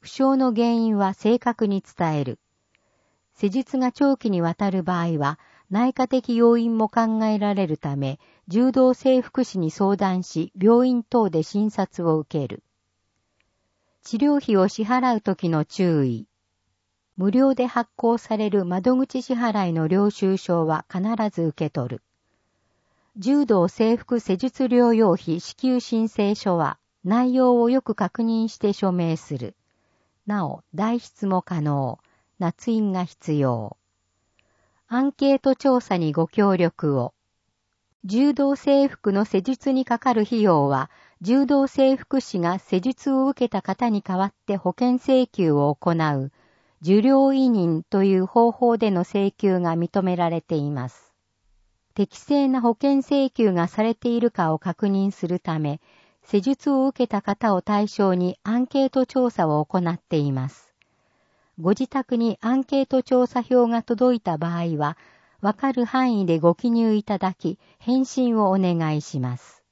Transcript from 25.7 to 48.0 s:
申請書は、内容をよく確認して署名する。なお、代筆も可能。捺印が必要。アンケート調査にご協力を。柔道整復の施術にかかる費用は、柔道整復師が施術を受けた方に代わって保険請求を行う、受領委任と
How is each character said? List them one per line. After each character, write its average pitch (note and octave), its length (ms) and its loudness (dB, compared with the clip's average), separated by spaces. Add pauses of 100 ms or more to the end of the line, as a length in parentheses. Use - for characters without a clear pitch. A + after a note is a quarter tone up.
申 A3+ 300 -2
請 G#3 260 -2
書 F#3+ 220 -2
は、 D#3 220 -2 (260)
内 B3 300 0
容 B3 260 4
を A#3 80 2
よ B3+ 140 2
く A3 140 -4
確 - 260 -4
認 A3+ 240 0
し - 120 -10
て G3+ 140 0
署 G3 200 -2
名 E3+ 240 -2
す D3+ 200 -10
る。 A#2 200 -10 (680)
な G3+ 220 -4
お、 - 160 -10 (100)
代 A3 280 -2
筆 - 260 -10
も F#3 160 0
可 E3+ 180 -6
能。 C#3 380 -4 (400)
捺 F#3 340 -4
印 G#3+ 200 0
が F3+ 120 -4
必 - 280 -8
要。 B2 440 -2 (1120)
ア A#3+ 140 -4
ン C4+ 120 0
ケ C#4 240 2
ー - 40 0
ト C4+ 160 2
調 B3+ 240 2
査 G3+ 160 -4
に D#3+ 160 0
ご D#3+ 160 0
協 G3+ 280 2
力 D#3+ 440 0
を。 A#2+ 120 -4 (920)
柔 B3 300 0
道 C#4 200 0
整 C#4 320 2
復 - 260 -4
の G3 120 2
施 F#3+ 180 -2
術 C4 300 -4
に C4 120 0
か A#3 140 -2
か B3+ 140 0
る A3 100 2
費 G#3+ 200 -2
用 D#3+ 260 4
は、 C#3 220 -2 (300)
柔 B3 240 2
道 C#4 220 2
整 C4+ 300 2
復 C4+ 240 -4
師 - 180 -8
が F3 220 -2
施 F#3 200 -2
術 B3+ 320 -4
を C4 140 2
受 C4+ 200 -2
け - 20 -2
た G3 140 -4
方 A#3 280 -2
に G#3 120 -2
代 F#3 140 -4
わ F#3+ 100 0
っ G3 80 -8 (120)
て G3+ 100 -2
保 F3+ 220 -2
険 B3 160 2
請 B3+ 320 2
求 E3 260 0
を C#3+ 220 2
行 - 180 -2
う、 D3 400 -2 (480)
受 F#3+ 220 4
領 C4+ 300 4
委 C4 160 2
任 E3+ 340 0
と G3 220 0